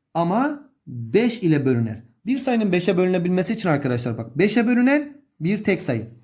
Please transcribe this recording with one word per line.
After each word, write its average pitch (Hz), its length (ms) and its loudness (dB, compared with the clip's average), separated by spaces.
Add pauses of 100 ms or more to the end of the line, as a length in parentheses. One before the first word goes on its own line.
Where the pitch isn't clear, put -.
(140)
ama 226 560 -2 (180)
beş 131 560 0
ile 151 220 2
bölüner. 117 380 0 (220)
Bir 262 120 -2
sayının 226 340 0
beşe 180 260 0
bölünebilmesi 185 560 0
için 202 160 -2
arkadaşlar 123 480 -2
bak 120 200 -10
beşe 214 300 2
bölünen 262 500 2 (220)
bir 202 240 0
tek 190 180 2
sayı. 113 260 -4 (160)